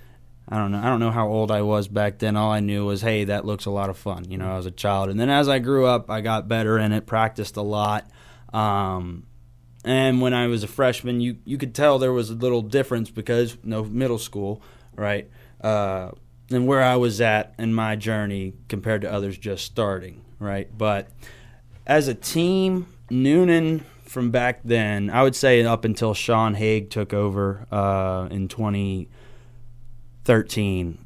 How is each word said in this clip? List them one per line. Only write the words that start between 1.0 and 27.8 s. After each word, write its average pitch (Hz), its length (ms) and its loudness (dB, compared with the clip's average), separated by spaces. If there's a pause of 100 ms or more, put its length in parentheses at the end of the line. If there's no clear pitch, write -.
know 113 120 2
how 113 160 0
old 107 240 0
I 104 100 2
was 104 240 0
back 101 320 -2
then. 107 180 0
All 107 140 2
I 107 80 2
knew 101 280 -2
was, 101 160 -4
"Hey, 110 200 0
that 101 220 -2
looks 104 220 -6
a 101 40 -4
lot 101 180 -2
of 95 80 -6
fun." 90 320 -8
You 92 100 -10
know, 92 120 -6
I 95 60 -4
was 92 100 -6
a 90 60 -8
child. 98 380 0
And 98 100 -2
then 127 100 2
as 143 180 4
I 135 120 2
grew 131 260 2
up, 120 240 2
I 110 120 -4
got 110 260 -2
better 110 280 2
in 107 140 2
it, 107 160 0
practiced 110 500 -2
a 104 60 -4
lot. 104 480 -2 (420)
Um, 95 680 -2 (640)
and 131 360 4
when 127 140 2
I 123 140 2
was 113 160 -2
a - 20 -6
freshman, 123 540 0
you, 120 240 -2
you 135 140 -6
could 127 160 -6
tell 143 260 4
there 131 120 2
was 120 160 0
a 113 60 -8
little 120 260 2
difference 113 480 0
because 117 540 0
no 110 220 -4
middle 117 340 -2
school, 101 420 -6 (360)
right? 104 340 -4 (300)
Uh, 98 500 -2 (400)
and 123 160 2
where 135 160 4
I 127 140 4
was 117 240 2
at 107 380 2
in 113 140 -2
my 110 240 0
journey 101 580 -4 (140)
compared 104 340 -2
to 95 100 -6
others 101 260 -4
just 98 260 -6
starting, 95 580 -4 (180)
right? 98 360 -4
But 104 320 0 (800)
as 139 220 4
a 123 60 -2
team, 180 720 0 (240)
Noonan 160 760 4 (180)
from 120 300 -4
back 123 320 0
then, 107 440 0
I 123 140 2
would 135 140 4
say 123 280 6
up 117 200 0
until 110 300 0
Sean 110 400 2
Haig 107 360 0
took 104 240 -4
over, 101 560 0
uh, 95 600 0